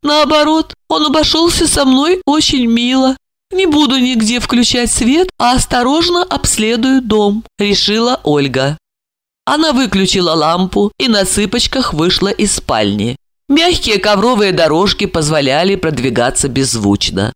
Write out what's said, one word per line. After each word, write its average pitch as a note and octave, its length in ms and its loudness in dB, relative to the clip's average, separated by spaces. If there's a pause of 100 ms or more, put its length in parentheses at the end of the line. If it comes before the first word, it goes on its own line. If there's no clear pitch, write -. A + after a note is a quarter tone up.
Наоборот, D4+ 720 2 (140)
он D#4 180 -2
обошёлся D#4+ 600 0
со C#4+ 180 0
мной C#4+ 400 2
очень C#4+ 420 0
мило. B3+ 500 2 (360)
Не F#4+ 140 0
буду D4 320 2
нигде B3 420 0
включать A#3+ 500 0
свет, D4 380 2 (100)
а A#3+ 140 2
осторожно D4+ 720 0
обследую B3+ 800 0
дом», G#3 420 0 (140)
решила G#3+ 680 0
Ольга. C#3+ 540 0 (680)
Она D4+ 280 0
выключила F#3+ 640 0
лампу F3+ 640 0
и C4+ 100 -2
на G3+ 160 2
цыпочках G#3+ 680 -2
вышла E3+ 340 0
из G3+ 260 -2
спальни. G#2+ 640 -2 (320)
Мягкие D4 500 0
ковровые G#3 540 0
дорожки E3+ 540 0
позволяли D#3 680 0
продвигаться C3+ 760 -2
беззвучно. A2 880 -2